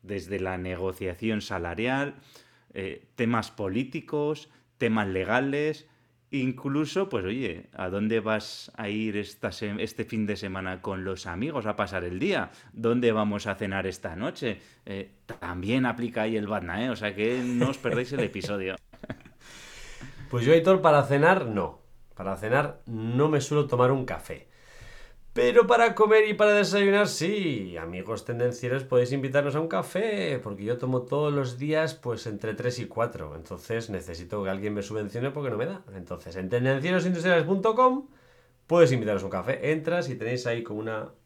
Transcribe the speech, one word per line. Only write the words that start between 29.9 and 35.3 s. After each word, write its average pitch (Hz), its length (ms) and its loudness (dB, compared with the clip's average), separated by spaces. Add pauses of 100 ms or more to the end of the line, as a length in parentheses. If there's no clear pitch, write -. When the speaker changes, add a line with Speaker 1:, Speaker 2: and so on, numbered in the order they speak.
Speaker 2:
porque 101 220 -8
yo 120 120 -2
tomo 127 260 -2
todos 147 300 0
los 127 240 -2
días, 156 380 0
pues, 117 320 -6
entre 107 280 -6
tres 123 260 -4
y 101 60 -6
cuatro. 80 500 -4
Entonces 101 540 -6
necesito 87 520 -6
que 95 80 -2
alguien 101 240 -4
me 101 80 -4
subvencione 107 480 -4